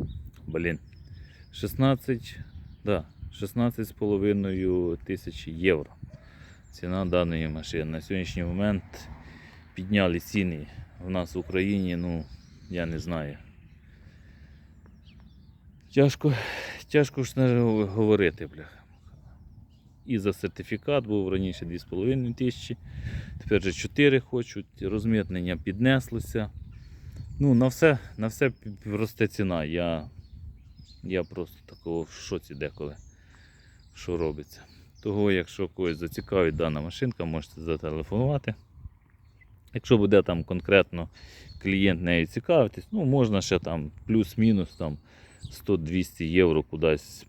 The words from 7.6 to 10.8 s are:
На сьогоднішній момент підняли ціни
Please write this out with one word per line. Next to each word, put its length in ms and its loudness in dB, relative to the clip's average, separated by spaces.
На 160 -6
сьогоднішній 420 -4
момент 400 0
підняли 460 2
ціни 480 -2